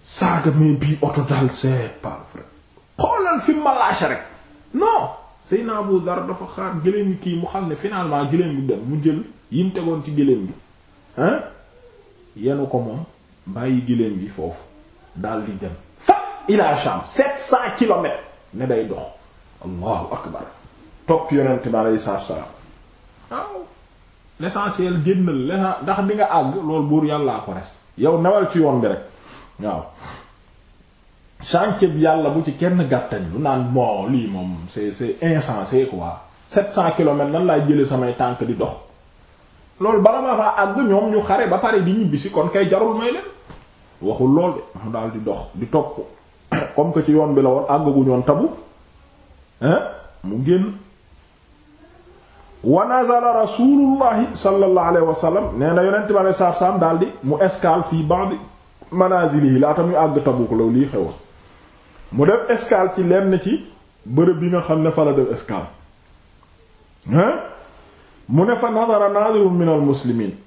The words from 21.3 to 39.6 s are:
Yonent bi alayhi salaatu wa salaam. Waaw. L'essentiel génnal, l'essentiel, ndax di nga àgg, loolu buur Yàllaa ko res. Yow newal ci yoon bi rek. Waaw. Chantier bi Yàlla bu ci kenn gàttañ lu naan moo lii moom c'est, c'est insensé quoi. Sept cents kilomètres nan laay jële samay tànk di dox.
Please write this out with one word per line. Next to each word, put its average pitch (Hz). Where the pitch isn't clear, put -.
Yonent 135
bi 113
alayhi 110
salaatu 98
wa -
salaam. 87
Waaw. 370
L'essentiel 180
génnal, 170
l'essentiel, 190
ndax 196
di 208
nga 208
àgg, 139
loolu 156
buur 151
Yàllaa 147
ko 98
res. 90
Yow 165
newal 190
ci 170
yoon 139
bi 113
rek. 98
Waaw. 101
Chantier 190
bi 151
Yàlla 156
bu 160
ci 143
kenn 175
gàttañ -
lu 98
naan 131
moo 113
lii 123
moom 92
c'est, 104
c'est 113
insensé 131
quoi. 85
Sept 202
cents 175
kilomètres 143
nan 170
laay 151
jële 147
samay 127
tànk 123
di 120
dox. 107